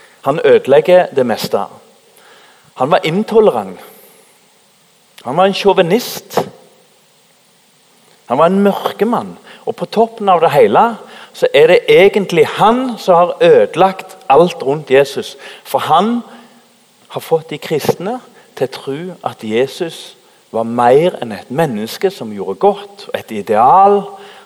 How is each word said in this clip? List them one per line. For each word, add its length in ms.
han 220
ødelegger 720
det 120
meste. 340
Han 160
var 140
intolerant. 760
Han 120
var 100
en 80
sjåvinist. 840
Han 120
var 80
en 140
mørkemann. 800
Og 100
på 100
toppen 420
av 120
det 100
hele 460
så 220
er 120
det 120
egentlig 580
han 520
som 160
har 260
ødelagt 760
alt 340
rundt 280
Jesus. 460
For 140
han 440
har 120
fått 300
de 80
kristne 600
til 100
å 80
tro 260
at 220
Jesus 720
var 160
mer 560
enn 100
et 180
menneske 600
som 220
gjorde 260
godt, 500
og 60
et 160
ideal. 720